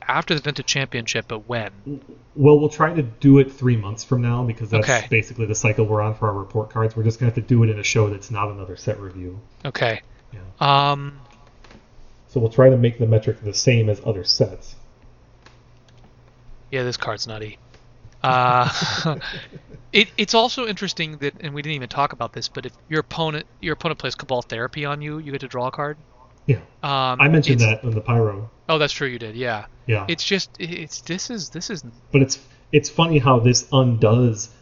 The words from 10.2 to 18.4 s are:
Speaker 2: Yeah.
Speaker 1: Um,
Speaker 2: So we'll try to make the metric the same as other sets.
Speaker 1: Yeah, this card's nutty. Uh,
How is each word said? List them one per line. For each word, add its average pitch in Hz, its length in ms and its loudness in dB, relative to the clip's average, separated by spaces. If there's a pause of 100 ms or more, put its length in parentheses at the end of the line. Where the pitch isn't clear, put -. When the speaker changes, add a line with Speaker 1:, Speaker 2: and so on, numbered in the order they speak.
Speaker 2:
Yeah. 101 60 -16 (520)
Speaker 1:
Um, 143 280 -8 (1080)
Speaker 2:
So - 100 -2
we'll 113 100 2
try 131 220 8
to 127 60 6
make 117 200 2
the 120 100 0
metric 110 360 2
the 101 100 -6
same 113 360 2
as 104 160 -2
other 101 180 -4
sets. - 520 -2 (2000)
Speaker 1:
Yeah, 131 120 -2
this 123 140 -4
card's 107 300 -6
nutty. 107 320 -12 (640)
Uh, 123 460 4 (360)